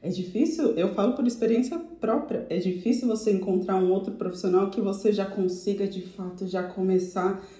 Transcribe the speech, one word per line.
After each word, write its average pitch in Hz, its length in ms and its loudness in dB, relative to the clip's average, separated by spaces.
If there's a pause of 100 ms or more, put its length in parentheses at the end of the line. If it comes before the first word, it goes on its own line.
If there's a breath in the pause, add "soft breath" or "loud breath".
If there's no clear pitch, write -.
É 139 60 -8
difícil, 226 680 0
eu 190 160 2
falo 220 180 2
por 247 160 0
experiência 233 500 2
própria, - 720 -2
é 170 60 -2
difícil 185 500 0
você 214 280 2
encontrar 190 420 2
um 185 160 4
outro 196 220 0
profissional 185 560 0
que 214 100 -6
você 202 320 2
já 196 140 2
consiga, 196 600 -2
de 185 160 -6
fato, 180 460 -10
já 180 160 -2
começar 185 800 0 (140 loud breath)